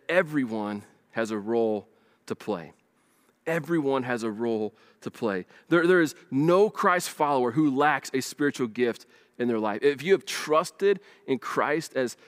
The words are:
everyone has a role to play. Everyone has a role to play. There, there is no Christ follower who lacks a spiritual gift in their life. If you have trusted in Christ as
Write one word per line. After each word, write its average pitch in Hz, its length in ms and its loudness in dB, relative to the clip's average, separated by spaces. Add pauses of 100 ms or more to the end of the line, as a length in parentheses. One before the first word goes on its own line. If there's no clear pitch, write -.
everyone 117 760 -2 (280)
has 117 180 -4
a 110 80 -4
role 107 520 -2 (380)
to 113 80 -8
play. 85 360 -8 (760)
Everyone 151 580 0
has 123 200 -4
a 113 80 -4
role 107 440 -4 (260)
to - 100 -12
play. 98 340 -4 (220)
There, 165 180 4
there 180 140 6
is 156 160 0 (160)
no 175 380 4
Christ 180 400 0
follower 139 420 0
who 143 240 2
lacks 143 380 2
a 131 80 0
spiritual 139 460 -2
gift 113 380 -2 (320)
in 120 120 0
their 113 100 0
life. 107 240 -4
If 143 180 2
you 180 120 2
have 151 100 2
trusted 170 800 0 (240)
in 135 120 -2
Christ 139 600 -2
as 127 180 -2 (120)